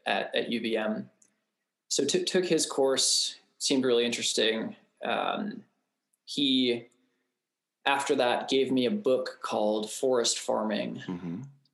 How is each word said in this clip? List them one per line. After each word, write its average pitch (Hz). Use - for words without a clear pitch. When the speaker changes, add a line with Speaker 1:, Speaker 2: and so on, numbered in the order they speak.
Speaker 1:
at, 104
at 120
U 117
V 113
M. 107
So -
t-, 180
took 180
his 160
course, -
seemed 131
really 120
interesting. 113
Um, -
he, 131
after 139
that, 123
gave 131
me 127
a 113
book 127
called 107
Forest 127
Farming 107
Speaker 2:
Mm-hmm. 90